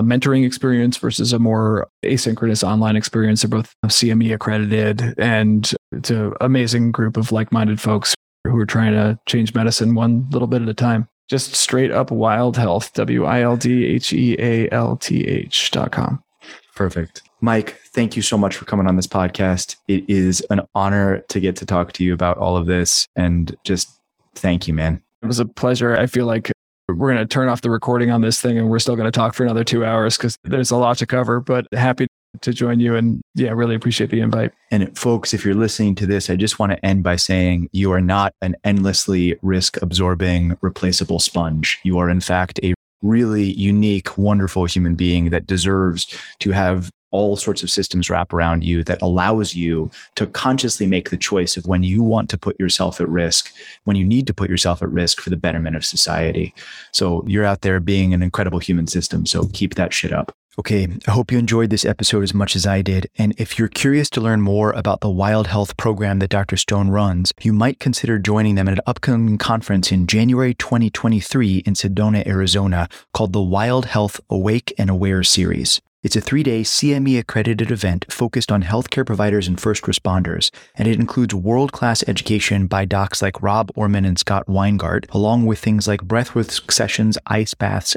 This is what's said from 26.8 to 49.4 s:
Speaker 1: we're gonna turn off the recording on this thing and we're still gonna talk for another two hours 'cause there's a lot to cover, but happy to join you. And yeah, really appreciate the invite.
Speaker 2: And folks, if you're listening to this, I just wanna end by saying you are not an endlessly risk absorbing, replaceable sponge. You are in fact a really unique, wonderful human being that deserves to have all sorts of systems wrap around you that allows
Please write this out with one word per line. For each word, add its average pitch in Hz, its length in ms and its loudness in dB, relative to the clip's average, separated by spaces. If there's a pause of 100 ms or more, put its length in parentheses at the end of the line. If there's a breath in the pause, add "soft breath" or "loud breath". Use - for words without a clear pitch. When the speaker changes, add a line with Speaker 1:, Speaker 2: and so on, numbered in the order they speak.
Speaker 1:
we're 127 240 0
gonna 113 140 0
turn 131 220 0
off 117 120 -2
the 120 100 -2
recording 120 400 0
on 117 120 2
this 117 180 0
thing 117 180 0
and 113 120 2
we're 113 80 2
still 120 180 0
gonna 110 140 0
talk 113 240 0
for 127 100 0
another 117 180 0
two 117 220 0
hours 113 320 0
'cause 117 260 -2
there's 131 280 -2
a 123 60 2
lot 123 220 2
to 117 80 -2
cover, 120 320 0
but 123 340 -2
happy 127 340 0 (340)
to 123 140 -2
join 120 260 0
you. 120 160 2
And 113 240 2 (140)
yeah, 127 160 0
really 113 240 0
appreciate 113 340 0
the 113 120 0
invite. 113 320 0 (180)
Speaker 2:
And 101 280 0
folks, 117 360 0
if 98 100 -4
you're 98 100 2
listening 107 420 2
to 98 100 -2
this, 95 240 0
I 92 60 2
just 104 220 -2
wanna 101 240 0
end 98 200 2
by 87 140 2
saying 90 560 2
you 95 200 0
are 92 80 2
not 98 400 2
an 92 240 -4
endlessly 95 800 0
risk 92 400 0
absorbing, 87 800 0
replaceable 92 560 -2
sponge. 80 640 -2
You 90 160 0
are 87 100 2
in 90 120 2
fact 90 420 -2
a 90 100 0 (300)
really 107 500 2
unique, 101 640 0
wonderful 98 480 2
human 87 300 0
being 87 340 2
that 87 180 -2
deserves 92 600 0 (320 loud breath)
to 98 140 -2
have 92 360 0 (220)
all 101 260 0
sorts - 260 -4
of 90 80 -6
systems 92 380 -2
wrap 87 240 -2
around 82 320 0
you 85 180 0
that 90 200 -4
allows 92 520 0